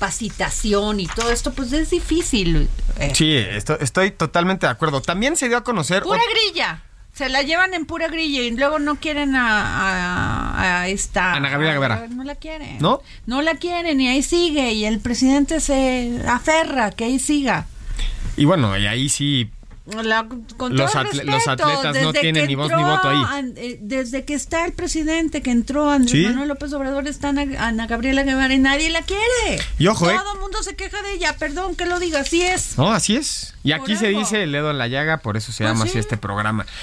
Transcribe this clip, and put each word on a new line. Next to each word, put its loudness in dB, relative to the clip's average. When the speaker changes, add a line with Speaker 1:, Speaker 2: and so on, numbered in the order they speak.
Speaker 1:
capacitación 0
y -2
todo -2
esto, -2
pues -4
es 0
difícil, 2
eh. -2
Speaker 2:
Sí, 4
esto, 0
estoy 2
totalmente 0
de 2
acuerdo. 0
También 0
se 0
dio 2
a -6
conocer 0
Speaker 1:
Pura 2
Speaker 2:
ot- 2
Speaker 1:
grilla. -4
Se -4
la 2
llevan 2
en -4
pura -4
grilla -2
y -2
luego 2
no 0
quieren -2
a, 0
a, 2
a -2
esta 0
Speaker 2:
Ana 0
Gabriela 2
Speaker 1:
a 2
Speaker 2:
Guevara. 0
Speaker 1:
no -8
la -8
quieren. -12
Speaker 2:
¿No? 2
Speaker 1:
No -2
la 2
quieren -2
y 4
ahí 2
sigue 2
y 0
el 0
presidente 2
se 0
aferra 2
que -6
ahí 2
siga. 0
Speaker 2:
Y 4
bueno, 4
y 2
ahí 0
sí 0
Speaker 1:
La, 0
con -2
Speaker 2:
los 4
Speaker 1:
todo 2
Speaker 2:
atle-, -4
los 0
Speaker 1:
respeto, 0
Speaker 2:
atletas 2
no 2
Speaker 1:
desde 2
Speaker 2:
tienen 2
Speaker 1:
que 2
Speaker 2:
ni 0
voz 0
ni 0
Speaker 1:
entró 4
Speaker 2:
voto 2
ahí. 2
Speaker 1:
An-, -4
eh, -8
desde -4
que -4
está -2
el -4
presidente -2
que 0
entró, 2
Andrés 4
Speaker 2:
Sí. 6
Speaker 1:
Manuel 0
López -6
Obrador, -2
está -4
Ana, 0
Ana -2
Gabriela 0
Guevara 2
y 4
nadie 4
la 0
quiere. 0
Speaker 2:
Y 4
ojo, 4
¿eh? 4
Speaker 1:
Todo -4
el -8
mundo -4
se -6
queja -8
de -6
ella, -2
perdón -4
que -4
lo 0
diga, -2
así 0
es. -2
Speaker 2:
No, 4
así 0
es. -6
Y 0
Speaker 1:
Por -2
Speaker 2:
aquí -2
se 2
Speaker 1:
eso. 0
Speaker 2:
dice 0
el -2
dedo 0
en -2
la 0
llaga, 0
por -4
eso -6
se -4
Speaker 1:
Pues 2
Speaker 2:
llama 2
Speaker 1:
sí. 0
Speaker 2:
así -2
este -4
programa. -2